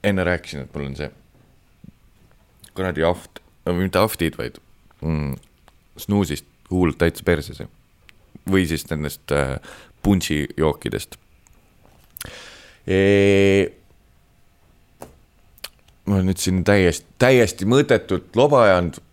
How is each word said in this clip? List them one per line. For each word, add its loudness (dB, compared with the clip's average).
Enne 0
rääkisin, -4
et -16
mul -8
on -10
see -8
kuradi -4
aft-, -2
no -2
mitte 0
aftid, 0
vaid, -10
mm, -4
snuusist -2
huul 2
täitsa -2
perses. -2
Või 2
siis -6
nendest, -8
äh, -2
punšijookidest. -2
Ee, 4
ma 0
olen 2
nüüd -4
siin 0
täiesti, 2
täiesti 2
mõttetult 0
loba 4
ajanud 2